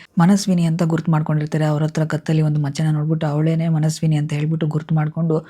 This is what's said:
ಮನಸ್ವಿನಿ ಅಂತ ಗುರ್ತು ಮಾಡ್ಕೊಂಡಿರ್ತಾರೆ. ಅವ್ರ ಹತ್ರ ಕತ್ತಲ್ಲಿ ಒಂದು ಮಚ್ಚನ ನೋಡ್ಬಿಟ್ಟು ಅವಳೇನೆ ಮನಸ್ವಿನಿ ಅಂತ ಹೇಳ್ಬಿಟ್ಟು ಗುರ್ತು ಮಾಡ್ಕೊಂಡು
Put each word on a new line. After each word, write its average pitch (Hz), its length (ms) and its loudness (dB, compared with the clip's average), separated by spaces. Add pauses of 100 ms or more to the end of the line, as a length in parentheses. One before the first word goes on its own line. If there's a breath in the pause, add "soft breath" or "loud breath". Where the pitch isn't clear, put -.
(180 loud breath)
ಮನಸ್ವಿನಿ 180 460 4
ಅಂತ 165 180 0
ಗುರ್ತು 160 300 0
ಮಾಡ್ಕೊಂಡಿರ್ತಾರೆ. 156 520 0
ಅವ್ರ 151 180 0
ಹತ್ರ 156 220 -2
ಕತ್ತಲ್ಲಿ 156 380 0
ಒಂದು 151 180 2
ಮಚ್ಚನ 151 300 -2
ನೋಡ್ಬಿಟ್ಟು 156 360 0
ಅವಳೇನೆ 160 420 0
ಮನಸ್ವಿನಿ 156 480 0
ಅಂತ 151 160 -2
ಹೇಳ್ಬಿಟ್ಟು 156 340 -2
ಗುರ್ತು 151 280 -2
ಮಾಡ್ಕೊಂಡು 156 540 -2